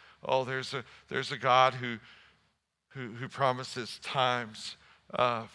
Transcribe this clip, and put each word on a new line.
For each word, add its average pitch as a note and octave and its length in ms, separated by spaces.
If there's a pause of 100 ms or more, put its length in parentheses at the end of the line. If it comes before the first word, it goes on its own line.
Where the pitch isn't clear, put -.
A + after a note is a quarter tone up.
(240)
"Oh, C3 200
there's C3 300
a, B2+ 100 (240)
there's C3 220
a C#3 80
God B2+ 360
who, B2 240 (880)
who, B2 240
who A#2+ 160
promises B2+ 760
times B2 760 (340)
of A#2 440